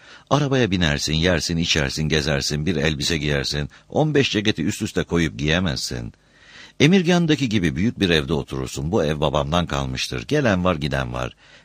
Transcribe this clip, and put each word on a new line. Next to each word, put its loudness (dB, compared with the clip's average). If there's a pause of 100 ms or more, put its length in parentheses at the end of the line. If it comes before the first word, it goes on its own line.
(300)
Arabaya 2
binersin, 0
yersin, 2
içersin, 0
gezersin, 0
bir 0
elbise 0
giyersin, -2 (180)
on 0
beş 2
ceketi 0
üst -4
üste -2
koyup 0
giyemezsin. -2 (680)
Emirgan'daki 4
gibi 2
büyük -2
bir 4
evde 2
oturursun. -4
Bu 2
ev -2
babamdan 0
kalmıştır. -6
Gelen 0
var, 2
giden -4
var. -8 (280)